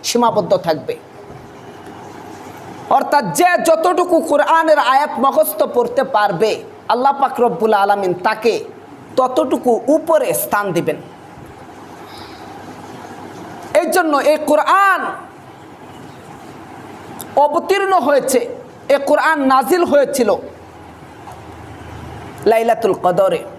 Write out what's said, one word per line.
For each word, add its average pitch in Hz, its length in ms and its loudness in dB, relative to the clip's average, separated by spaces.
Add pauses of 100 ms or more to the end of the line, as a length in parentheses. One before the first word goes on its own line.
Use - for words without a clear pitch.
সীমাবদ্ধ 214 520 2
থাকবে। 160 400 -2 (1900)
অর্থাৎ 269 420 -2
যে 339 120 2 (220)
যতটুকু 339 540 2
কোরআনের 311 580 2
আয়াত 269 400 2
মুখস্থ 262 440 2
পড়তে 240 420 0
পারবে, 208 580 0 (260)
আল্লাহ 269 320 2
পাক 247 200 0
রব্বুল 226 340 2
আলামিন 202 400 4
তাকে 220 500 0 (520)
ততটুকু 254 720 2
উপরে 302 480 2
স্থান 202 380 -2
দিবেন। 156 240 -2 (2750)
এই 330 120 4
জন্য 320 300 2
এই 294 300 4
কোরআন 339 600 4 (2250)
অবতীর্ণ 339 560 2
হয়েছে, 277 560 2 (400)
এই 285 180 4
কোরআন 294 380 2
নাজিল 269 400 4
হয়েছিল 247 520 2 (2000)
লাইলাতুল 220 560 2
কদরে। 180 420 2 (140)